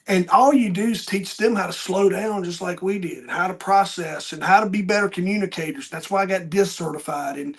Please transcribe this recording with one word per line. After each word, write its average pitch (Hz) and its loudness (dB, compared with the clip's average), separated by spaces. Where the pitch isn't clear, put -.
And 185 2
all 262 8
you 240 4
do 185 0
is 220 -2
teach 196 -4
them 233 2
how 190 0
to 170 -6
slow 190 0
down 208 0
just 175 -8
like 180 -6
we 196 -2
did, 175 -6
and - -18
how 175 -2
to 185 -2
process 180 0
and 156 -10
how 185 6
to 214 0
be 202 -2
better 202 2
communicators. 185 -4
That's - -12
why 196 0
I 196 0
got 180 -2
dis 190 2
certified. 147 -6
And 143 -8